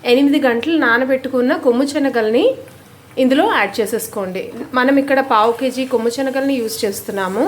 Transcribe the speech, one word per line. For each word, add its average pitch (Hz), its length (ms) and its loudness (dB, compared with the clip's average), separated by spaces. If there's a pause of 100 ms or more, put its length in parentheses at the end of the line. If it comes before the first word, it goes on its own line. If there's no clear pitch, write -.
(140)
ఎనిమిది 285 340 4
గంటలు 247 380 0
నానబెట్టుకున్న 262 800 0
కొమ్ము 247 260 2
శనగల్ని 254 540 0 (760)
ఇందులో 294 220 4 (120)
యాడ్ 202 220 0
చేసేసుకోండి. 196 640 -6 (360)
మనం 269 240 4
ఇక్కడ 277 160 2 (140)
పావు 220 260 4
కేజీ 262 340 -2
కొమ్ము 233 240 0
శనగల్ని 269 440 -2
యూజ్ 220 240 -6
చేస్తున్నాము. 202 640 -4